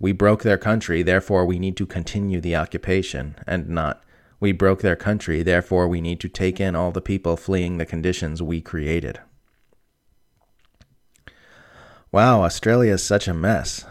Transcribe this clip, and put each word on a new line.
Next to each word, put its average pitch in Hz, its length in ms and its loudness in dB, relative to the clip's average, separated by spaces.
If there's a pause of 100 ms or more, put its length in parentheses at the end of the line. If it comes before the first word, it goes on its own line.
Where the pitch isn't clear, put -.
"We 95 120 0
broke 104 320 2
their 104 120 4
country, 107 460 0
therefore 92 420 2
we 87 140 0
need 92 180 -4
to 101 80 -2
continue 92 560 -4
the 85 160 -2
occupation," 78 800 -4 (120)
and 82 220 -4
not, 80 340 -4 (380)
"We 101 100 2
broke 95 300 2
their 92 160 2
country, 85 480 -2
therefore 90 420 2
we 87 140 0
need 85 180 -4
to 90 100 -10
take 92 300 -2
in 95 160 -2
all 90 160 -2
the 90 100 -4
people 87 360 -2
fleeing 90 400 -2
the 82 100 -4
conditions 82 560 -4
we 82 180 -4
created." 78 600 -4 (3000)
Wow, 110 320 6
Australia 110 520 4
is 92 100 -2
such 101 240 2
a 87 60 0
mess. 90 560 -2